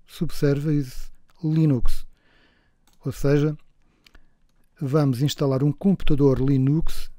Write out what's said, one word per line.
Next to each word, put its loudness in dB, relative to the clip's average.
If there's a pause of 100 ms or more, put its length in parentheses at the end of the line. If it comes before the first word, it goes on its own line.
Subservice -4 (320)
Linux. 2 (960)
Ou -6
seja, -2 (1200)
vamos -2
instalar -2
um 0
computador 2
Linux 0